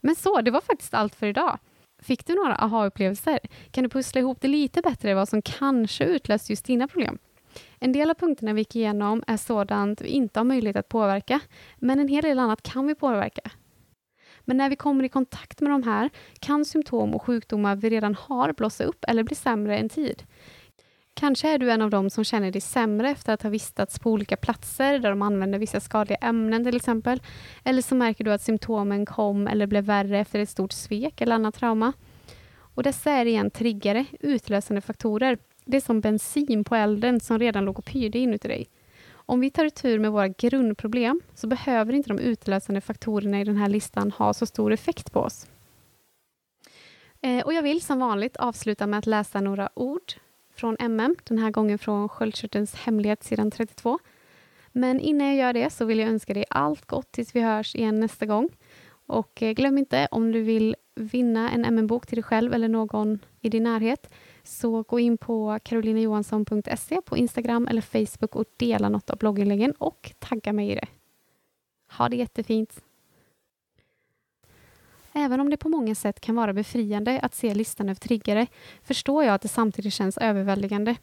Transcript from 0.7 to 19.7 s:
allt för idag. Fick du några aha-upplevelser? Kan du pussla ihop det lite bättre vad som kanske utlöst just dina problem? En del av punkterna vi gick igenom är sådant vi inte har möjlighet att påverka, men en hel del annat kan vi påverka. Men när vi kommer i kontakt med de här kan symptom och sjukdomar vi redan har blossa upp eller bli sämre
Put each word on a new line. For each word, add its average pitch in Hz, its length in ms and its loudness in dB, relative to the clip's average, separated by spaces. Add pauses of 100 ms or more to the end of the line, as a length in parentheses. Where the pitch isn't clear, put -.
allt 214 200 0
för - 120 -4
idag. 240 320 0 (440)
Fick - 240 -2
du 339 80 0
några 359 200 2
aha-upplevelser? 208 840 0 (320)
Kan 254 140 0
du 233 60 0
pussla 262 300 -2
ihop 254 200 0
det 269 80 0
lite 294 340 2
bättre 220 320 0
vad 190 140 2
som 214 140 0
kanske 262 640 0
utlöst 262 460 0
just 208 140 -6
dina 254 240 2
problem? - 300 -2 (600)
En 254 140 0
del 294 180 4
av 330 40 4
punkterna 269 380 0
vi 214 80 0
gick 214 160 -4
igenom 214 500 0
är 226 100 0
sådant 208 640 0
vi - 80 -10
inte 214 320 0
har 226 40 2
möjlighet 240 320 2
att 202 120 -4
påverka, 214 520 0 (360)
men 262 240 2
en 285 80 2
hel 285 140 2
del 294 160 2
annat 220 240 0
kan 269 240 -4
vi 302 80 0
påverka. 214 560 -2 (920)
Men 254 160 0
när 269 140 2
vi 277 60 0
kommer 269 280 2
i 254 40 -2
kontakt - 520 -4
med 285 100 2
de 277 120 4
här 226 280 0 (280)
kan 294 260 0
symptom 226 500 0
och 220 80 -4
sjukdomar 208 540 0
vi 214 140 0
redan 214 240 2
har 269 380 -2
blossa 214 320 -2
upp - 240 -4
eller 226 140 2
bli 226 120 -2
sämre 208 440 0